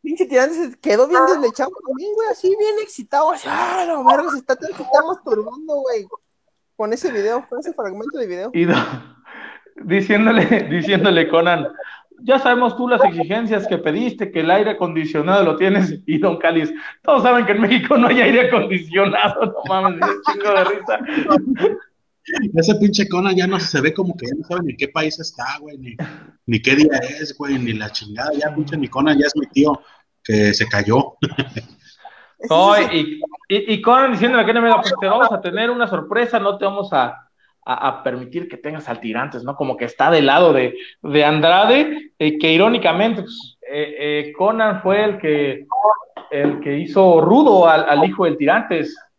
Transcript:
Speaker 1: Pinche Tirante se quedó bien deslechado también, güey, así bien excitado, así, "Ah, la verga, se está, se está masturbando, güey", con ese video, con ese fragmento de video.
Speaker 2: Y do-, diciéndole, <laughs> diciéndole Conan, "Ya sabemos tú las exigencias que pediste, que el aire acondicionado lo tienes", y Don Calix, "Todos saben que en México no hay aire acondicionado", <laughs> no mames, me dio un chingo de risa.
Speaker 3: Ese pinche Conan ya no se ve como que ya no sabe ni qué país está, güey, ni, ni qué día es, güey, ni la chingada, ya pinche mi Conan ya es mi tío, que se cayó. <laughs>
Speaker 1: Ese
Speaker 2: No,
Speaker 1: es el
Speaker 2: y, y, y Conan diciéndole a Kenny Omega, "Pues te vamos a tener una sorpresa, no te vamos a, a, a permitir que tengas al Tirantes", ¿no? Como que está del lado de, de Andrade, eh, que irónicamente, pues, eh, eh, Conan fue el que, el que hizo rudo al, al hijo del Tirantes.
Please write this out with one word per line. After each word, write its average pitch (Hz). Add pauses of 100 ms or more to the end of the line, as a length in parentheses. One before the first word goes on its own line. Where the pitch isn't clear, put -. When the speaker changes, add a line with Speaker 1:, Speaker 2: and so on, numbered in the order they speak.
Speaker 1:
Pinche 330
Tirante 269 (160)
se -
quedó 269
bien 330
deslechado 285 (160)
también, 269
güey, 440
así - (120)
bien 427
excitado, 311
así, 294
"Ah, 359
la 330 (180)
verga, 320
se 285
está, 254
se 381
está -
masturbando, 277
güey", 226 (680)
con 214
ese 269
video, 226
con 247
ese 311
fragmento 220
de 247
video. 185
Speaker 2:
Y 170
do-, 170 (1120)
diciéndole, 208
<laughs> 208
diciéndole 175
Conan, 165 (560)
"Ya 254
sabemos 247
tú 247
las 240
exigencias 196
que 180
pediste, 208
que 165
el 160
aire 196
acondicionado 160
lo 165
tienes", 185 (140)
y 156
Don 165
Calix, 165 (320)
"Todos 277
saben 240
que 202
en 208
México 240
no 240
hay 247
aire 247
acondicionado", 196
<laughs> -
no -
mames, 190
me 370
dio 403
un -
chingo 202
de -
risa. - (1600)
Speaker 3:
Ese 165
pinche 202
Conan 185
ya 180
no 190
se 160
ve 156
como 185
que -
ya 131
no 156
sabe 175
ni 131
qué 135
país 156
está, 139
güey, 147
ni, 120 (520)
ni 113
qué 131
día 147 (220)
es, 151
güey, 139
ni 117
la 107
chingada, 113
ya 151
pinche 151
mi 139
Conan 143
ya 147
es 151
mi 143
tío, 143 (440)
que 104
se 107
cayó. 107
<laughs> -
Speaker 1:
Ese 220
Speaker 2:
No, 190
Speaker 1:
es 208
el 175
Speaker 2:
y, 151 (260)
y, 208
y 196
Conan 254
diciéndole 233
a -
Kenny 226
Omega, 233
"Pues 202
te 196
vamos 233
a 190
tener 208
una 240
sorpresa, 202
no 196
te 202
vamos 196
a, 127 (360)
a, 127
a 131
permitir 127
que -
tengas 151
al 117
Tirantes", 120
¿no? 135
Como 135
que 120
está 139
del 151
lado 156
de, 127 (260)
de 147
Andrade, 190
eh, 151
que 160
irónicamente, 196
pues, - (100)
eh, 147 (320)
eh, 151
Conan 208
fue 196
el 202
que, 147 (640)
el 147
que 143
hizo 170
rudo 196
al, 156
al 156
hijo 190
del 151
Tirantes. 160 (240)